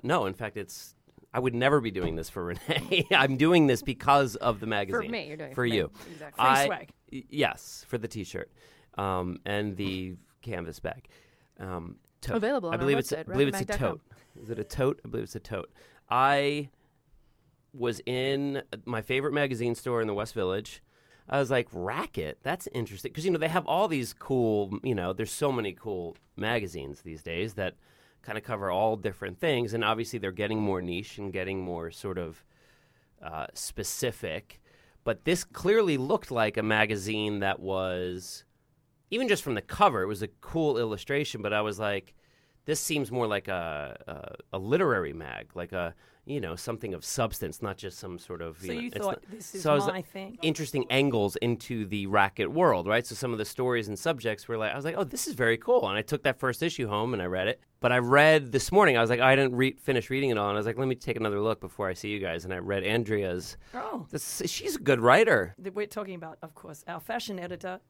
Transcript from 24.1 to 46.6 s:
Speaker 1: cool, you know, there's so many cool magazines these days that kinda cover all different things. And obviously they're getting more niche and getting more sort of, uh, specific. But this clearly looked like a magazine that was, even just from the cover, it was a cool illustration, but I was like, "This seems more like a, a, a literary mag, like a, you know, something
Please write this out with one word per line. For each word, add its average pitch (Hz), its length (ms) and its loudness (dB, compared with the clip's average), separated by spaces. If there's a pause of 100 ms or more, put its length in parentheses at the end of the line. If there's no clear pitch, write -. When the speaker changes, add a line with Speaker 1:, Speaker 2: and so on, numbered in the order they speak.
Speaker 1:
cool, 107 680 0
you 127 120 0
know, 92 180 0
there's 110 200 -6
so 147 200 0
many 107 200 -2
cool 90 440 -8 (200)
magazines 90 680 -4
these 80 200 -14
days 90 320 -4
that 92 200 -4 (500)
kinda 107 160 -8
cover 101 300 -4
all 110 260 2
different 95 420 -6
things. 120 360 0
And 113 100 0
obviously 110 340 0
they're 98 140 -4
getting 104 280 0
more 98 200 2
niche 87 380 -6
and 101 140 -6
getting 95 280 -4
more 85 300 -6
sort 92 280 -6
of, 82 260 -8 (800)
uh, 78 320 -8
specific. - 1040 -6 (440)
But 113 200 -2
this 175 200 2
clearly 196 520 2
looked 127 340 -2
like 110 260 2
a 110 60 2
magazine 107 800 0
that 98 200 0
was, 92 840 -4 (640)
even 240 180 0
just - 140 2
from 131 120 -2
the 101 80 -2
cover, 143 400 4
it 95 40 0
was 101 160 -4
a 107 60 -4
cool 151 500 0
illustration, 120 640 -2
but 104 100 -2
I 104 80 4
was 104 180 -2
like, 101 360 -4 (500)
"This 151 160 0
seems 139 320 -2
more 123 160 0
like 101 200 -2
a, 78 880 -6 (160)
a, 95 40 -4
a - 20 -4
literary 107 540 2
mag, 69 420 -12
like 87 180 -8
a, 87 220 -4 (300)
you 147 160 -6
know, 85 160 -6
something 113 360 -8